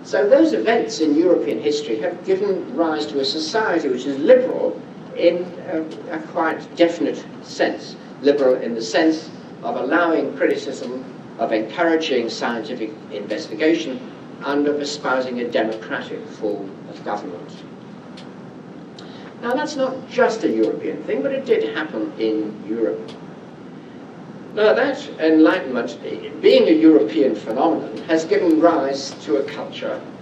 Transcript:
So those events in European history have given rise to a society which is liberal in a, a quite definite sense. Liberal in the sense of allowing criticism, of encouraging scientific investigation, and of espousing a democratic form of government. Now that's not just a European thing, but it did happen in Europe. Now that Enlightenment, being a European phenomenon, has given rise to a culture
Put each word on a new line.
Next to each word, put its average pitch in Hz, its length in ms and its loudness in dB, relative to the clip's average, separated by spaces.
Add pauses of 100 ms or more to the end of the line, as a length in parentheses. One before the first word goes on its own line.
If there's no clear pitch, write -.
So - 260 2
those 302 240 8
events 220 480 2
in 147 140 4
European 165 460 4
history 147 380 0
have 175 260 -4
given 190 500 0
rise 156 320 0
to 139 120 -2
a 135 60 0
society 160 640 0
which 127 160 -2
is 139 120 -2
liberal - 640 4 (360)
in 175 260 4 (240)
a, 160 140 -4 (300)
a 160 160 -6
quite 160 480 -4
definite 160 480 2 (200)
sense. - 520 -4 (260)
Liberal 135 340 6
in 117 200 -4
the 113 60 -4
sense 160 480 2 (340)
of - 120 -4
allowing 156 640 2
criticism, 135 680 -2 (340)
of 117 140 -2
encouraging 135 800 2
scientific 117 600 -4 (200)
investigation, 123 880 0 (460)
and 143 220 2
of 143 120 0
espousing 127 600 -2
a 117 100 -4
democratic 117 760 -2
form 101 440 -6 (180)
of - 140 -14
government. - 480 -8 (1900)
Now 233 120 -2
that's 294 220 -2
not - 340 -4
just - 340 4
a - 60 4
European - 540 0
thing, 226 180 -2
but 277 120 0
it - 120 -4
did - 300 2
happen 107 420 -4
in 107 500 -2
Europe. 110 440 -2 (1400)
Now 208 200 6
that 269 340 0 (120)
Enlightenment, 156 800 4 (440)
being 233 260 8
a 175 40 6
European 151 640 6
phenomenon, 139 600 -2 (120)
has 160 180 2
given 175 340 4
rise 139 520 2 (120)
to 107 140 0
a 101 60 0
culture - 560 -8 (220)